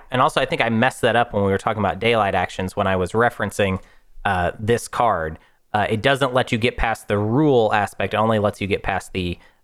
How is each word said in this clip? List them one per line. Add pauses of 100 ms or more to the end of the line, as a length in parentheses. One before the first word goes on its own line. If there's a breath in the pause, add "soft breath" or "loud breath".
(100)
and
also
I
think
I
messed
that
up
when
we
were
talking
about
Daylight
actions
when
I
was
referencing, (420 soft breath)
uh,
this
card. (360 soft breath)
Uh,
it
doesn't
let
you
get
past
the
rule
aspect.
It
only
lets
you
get
past
the (260 soft breath)